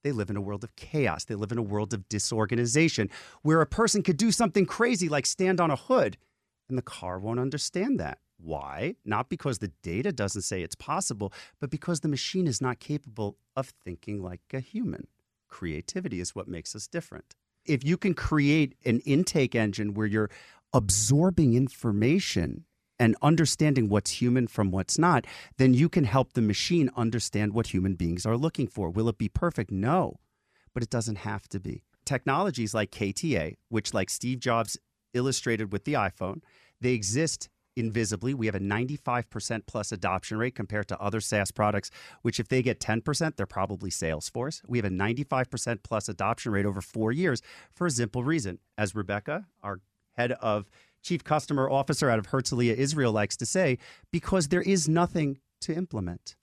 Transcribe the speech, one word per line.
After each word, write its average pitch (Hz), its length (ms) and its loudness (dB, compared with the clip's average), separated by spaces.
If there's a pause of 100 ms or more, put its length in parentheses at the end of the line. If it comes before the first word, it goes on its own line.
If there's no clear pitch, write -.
They 143 80 -2
live 104 180 -2
in 101 80 -2
a 104 40 -4
world 98 220 -6
of - 120 -16
chaos. 120 500 -2
They 117 80 -8
live 104 180 -4
in 117 60 -2
a 113 60 -2
world 104 320 -2
of 98 140 -8
disorganization 117 1000 2 (320)
where 160 180 4
a 151 60 6
person 214 380 2
could 175 140 2
do 220 140 4
something 196 360 4
crazy 220 420 2
like 147 160 2
stand 185 340 2
on 165 120 4
a 135 40 2
hood, 123 420 2 (500)
and 127 100 -2
the 127 60 -2
car - 340 -8
won't 110 220 -2
understand 180 600 -2
that. 71 200 -6 (180)
Why? 76 680 -6
Not 107 260 -2
because 139 280 -4
the 92 140 -6 (100)
data 117 300 -2
doesn't 101 320 -4
say 95 180 -4
it's 80 140 -8
possible, 131 580 -6 (260)
but 139 120 -6
because 160 300 -4
the 170 60 -2
machine 165 380 -2
is 131 160 0
not 127 180 -2
capable 110 560 -6 (200)
of 131 180 -6 (100)
thinking 98 380 -10
like 90 200 -10 (120)
a 131 60 -4
human. - 480 -8 (400)
Creativity 92 720 -8
is 87 160 -8
what 95 120 -8
makes 85 280 -10
us 107 120 -12
different. - 480 -12 (300)
If 135 180 0
you 160 140 2
can 185 160 0
create 147 640 2 (100)
an 120 140 2
intake 143 560 2
engine 104 400 0
where 107 100 0
you're 107 240 2 (420)
absorbing 123 840 4
information 113 1120 2 (360)
and 113 200 6
understanding 147 680 4
what's 101 240 2
human 123 340 2
from 101 260 0
what's 95 280 -2
not, 160 260 4 (320)
then 131 160 8
you 139 140 6
can 160 160 4
help 123 300 2
the 123 80 2
machine 123 560 2
understand 110 560 0
what 113 140 2
human 95 280 2
beings 87 300 -2
are 110 100 2
looking 143 320 0
for. 95 220 -4
Will 110 180 0
it 113 100 -2
be 110 120 -2
perfect? - 420 -2
No, 117 480 0 (540)
but 120 100 -2
it 113 60 -8
doesn't 110 300 -2
have 104 300 -8
to 98 120 -6
be. - 220 -8 (220)
Technologies 135 680 0
like 107 180 0
K 101 220 -2
T 147 240 0
A, 80 180 -2 (140)
which, 110 240 -2
like 98 160 0
Steve 127 300 -4
Jobs 117 380 0 (360)
illustrated 123 580 -2
with 101 140 -4
the 147 80 0
iPhone, 98 480 -2 (400)
they 123 100 2
exist 120 560 -2 (300)
invisibly. 113 560 -2
We 117 140 -2
have 101 80 -2
a 95 40 -2
ninety-five 120 680 -2
percent 113 360 -6
plus 110 280 -6
adoption 95 440 -2
rate 123 180 -2
compared 107 340 -4
to - 100 -6
other 101 220 -2
SaaS 101 300 0
products, 104 400 0 (320)
which 120 140 0
if 113 120 -4
they 131 120 4
get 113 200 0
ten 110 180 0
percent, 156 380 -2
they're 98 80 -2
probably 98 460 -4
Salesforce. 85 760 -4
We 123 100 0
have 113 60 0
a 101 60 0
ninety-five 120 600 0
percent 117 340 -4
plus 110 260 -4
adoption 107 420 -2
rate 101 140 2
over 98 160 -2
four 110 320 -2
years 151 280 0 (300)
for 180 160 -2
a 165 40 0
simple 120 340 -2
reason. 123 340 -2 (180)
As 101 160 -2
Rebecca, 104 520 -4 (180)
our 98 160 -6 (380)
head 123 160 0
of 107 360 -2 (320)
Chief - 220 -4
Customer 147 460 0
Officer 139 400 2
out 113 100 4
of 101 80 -6
Herzliya, 123 480 0
Israel, 135 380 2
likes 104 240 0
to 120 80 -4
say, 156 320 2 (340)
because 175 380 0
there 180 120 2
is 180 280 2
nothing 160 500 2 (220)
to 170 120 -4
implement. 104 680 -6